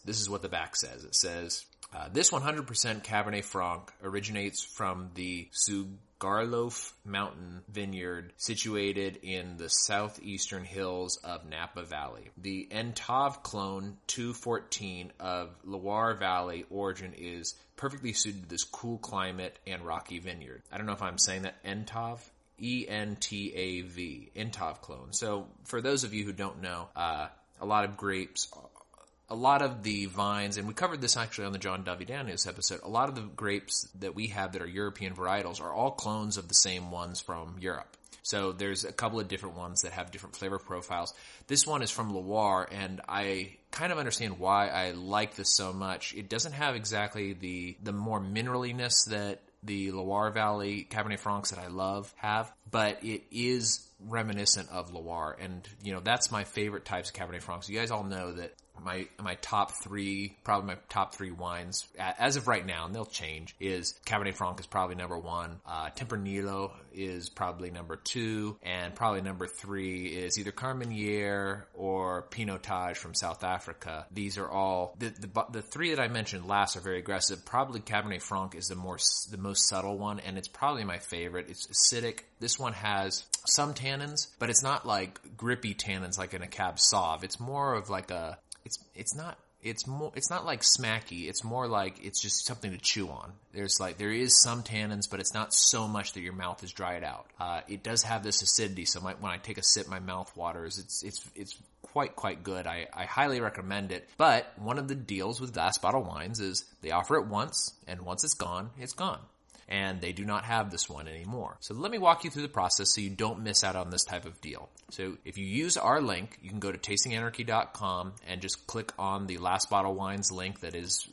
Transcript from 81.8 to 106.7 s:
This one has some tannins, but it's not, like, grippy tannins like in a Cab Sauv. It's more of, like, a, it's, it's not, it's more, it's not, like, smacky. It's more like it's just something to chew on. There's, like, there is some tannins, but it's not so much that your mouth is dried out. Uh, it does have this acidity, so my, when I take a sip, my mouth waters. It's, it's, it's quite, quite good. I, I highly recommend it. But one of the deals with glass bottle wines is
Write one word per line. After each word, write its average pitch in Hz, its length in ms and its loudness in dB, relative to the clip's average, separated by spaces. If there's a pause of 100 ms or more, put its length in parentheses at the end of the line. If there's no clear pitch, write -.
This 117 180 2
one 123 140 -2
has 98 540 2 (200)
some 147 280 6
tannins, 139 540 -2 (120)
but 117 100 2
it's 113 120 8
not, 135 240 2
like, 95 340 0 (160)
grippy 117 380 0
tannins 95 440 -2
like 92 160 -2
in 90 80 -4
a 87 60 -8
Cab 90 280 0
Sauv. 85 460 6
It's 95 160 -4
more 135 360 0
of, 101 160 0
like, 95 200 -2
a, 82 280 -4 (260)
it's, - 140 -6 (160)
it's - 220 -2
not, 165 200 -10 (240)
it's 113 280 -4
more, 147 260 -4
it's - 160 0
not, 175 140 -2
like, 143 160 -2
smacky. 110 680 4
It's - 140 -2
more 120 240 0
like 101 380 2
it's - 180 0
just - 240 2
something 107 240 -2
to 90 80 -4
chew 98 300 2
on. 64 240 -10 (200)
There's, 101 280 2
like, 87 180 -2
there 104 120 2
is 123 300 8
some 120 220 6
tannins, 107 480 0
but 95 80 -2
it's - 160 0
not 110 180 0
so 110 360 6
much 104 240 -2
that 98 80 -8
your 90 120 -6
mouth 90 300 -4
is 92 100 -10
dried 90 300 -2
out. 73 240 -8 (140)
Uh, 87 280 -2
it 98 140 -8
does 113 220 2
have 110 180 0
this 104 200 2
acidity, 98 420 4
so 85 160 2
my, 92 140 -4
when 95 180 -2
I 87 60 -2
take 107 200 -8
a 101 60 -2
sip, - 240 6
my 92 120 -4
mouth 92 360 -6
waters. 85 420 -4
It's, - 240 -6
it's, - 320 -8
it's - 240 -10 (240)
quite, - 320 -2
quite 85 300 -2
good. 92 240 -2
I, 82 260 -4
I 90 100 -2
highly 131 360 4
recommend 101 500 -2
it. 90 260 -6
But 123 400 8
one 110 220 0
of 139 80 -2
the 139 80 0
deals 110 460 -2
with 120 140 -6
glass 87 240 4
bottle 113 240 4
wines 87 360 -4
is 95 260 0 (160)